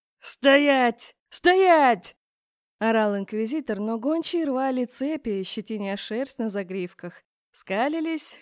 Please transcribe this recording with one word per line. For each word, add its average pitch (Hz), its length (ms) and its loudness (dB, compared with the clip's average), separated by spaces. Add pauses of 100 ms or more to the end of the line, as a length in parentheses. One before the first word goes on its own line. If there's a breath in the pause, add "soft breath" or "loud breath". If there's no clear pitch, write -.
(200)
"Стоять! 269 960 2 (140)
Стоять!" 339 880 4 (600)
орал 214 380 2
Инквизитор, 214 640 -4
но 220 180 -4
гончие 320 460 -2
рвали 262 400 -2
цепи, 240 600 -4
щетиня 196 520 -8
шерсть 233 440 -8
на 226 100 -4
загривках, 185 760 -10 (300)
скалились, 302 880 -4